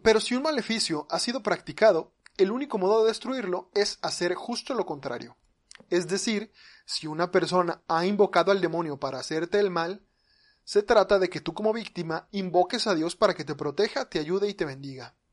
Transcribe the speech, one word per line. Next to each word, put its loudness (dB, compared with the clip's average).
pero 6
si -2
un -2
maleficio -2
ha -2
sido -4
practicado, 2
el 4
único -4
modo 4
de 4
destruirlo -6
es 0
hacer -2
justo -8
lo -2
contrario. -10
Es 0
decir, -2
si -8
una -2
persona 0
ha 2
invocado 4
al 2
demonio -2
para -6
hacerte -2
el 2
mal, -4
se 2
trata 4
de 2
que -8
tú -6
como 0
víctima -6
invoques 0
a 2
Dios -2
para 4
que -8
te -6
proteja, -2
te -4
ayude -2
y -6
te -2
bendiga. -10